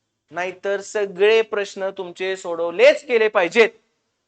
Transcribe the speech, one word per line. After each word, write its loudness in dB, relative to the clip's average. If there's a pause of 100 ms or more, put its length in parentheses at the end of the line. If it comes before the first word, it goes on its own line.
(300)
नाहीतर -6
सगळे 2
प्रश्न -6
तुमचे -8
सोडवलेच 0
केले 0
पाहिजेत, 2 (600)